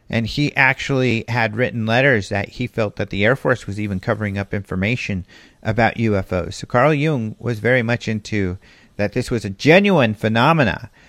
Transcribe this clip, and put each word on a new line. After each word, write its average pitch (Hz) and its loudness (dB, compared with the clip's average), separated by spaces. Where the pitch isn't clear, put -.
And 113 0
he 143 -2
actually 131 2
had 113 -2
written 113 -2
letters 120 2
that 98 -4
he - -8
felt 107 -4
that 101 -6
the 98 0
Air 120 4
Force 131 -2
was 101 -8
even 101 -4
covering 104 -4
up 101 -6
information 98 -4
about 110 0
U 110 2
F 95 -2
Os. 87 -4
So - -12
Carl 143 2
Jung 139 -2
was 117 -6
very 120 2
much 117 -2
into 104 -2
that 104 -2
this 123 -4
was 117 -2
a 98 -4
genuine 156 4
phenomena, 117 2